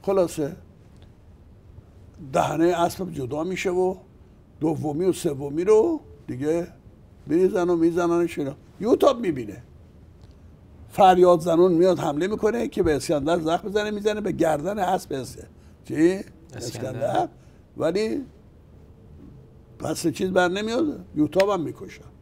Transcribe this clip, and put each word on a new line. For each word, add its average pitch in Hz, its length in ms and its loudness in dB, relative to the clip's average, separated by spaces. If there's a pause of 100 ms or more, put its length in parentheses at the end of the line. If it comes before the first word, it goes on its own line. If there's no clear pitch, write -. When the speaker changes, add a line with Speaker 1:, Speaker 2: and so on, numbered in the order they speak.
Speaker 1:
خلاصه 170 540 -2 (1800)
دهنه 170 480 2
اسب 180 300 -4
جدا 147 320 -6
می‌شه 185 260 -4
و 185 260 0 (640)
دومی 151 460 -2
و 175 80 2
سومی 143 500 -4
رو 220 360 4 (280)
دیگه 156 400 -4 (580)
می‌ریزن 180 440 2
و 175 60 2
می‌زننش 170 640 0
اینا. 143 160 -6 (240)
یوتاب 240 400 4
می‌بینه. 131 440 -6 (1300)
فریاد 180 500 8
زنون 170 320 4
میاد 170 280 4
حمله 156 280 -2
می‌کنه 214 400 -2
که 208 160 -2
به 160 120 2
اسکندر 151 440 0
زخم 165 300 -2
بزنه، 208 220 -2
می‌زنه 208 300 -4
به 202 100 -4
گردن 160 480 -2
اسب 180 440 -2
اس-، - 140 -14 (500)
چی؟ 170 320 2 (360)
Speaker 2:
اسکندر. - 20 -12
Speaker 1:
اسکندر. 123 680 -4 (500)
ولی 214 440 -2 (1600)
پس - 280 -4
چیز 185 220 -2
بر 180 180 2
نمیاد، 214 580 -4 (100)
یوتاب 175 340 2
هم 190 120 0
می‌کشن. 151 400 -12 (200)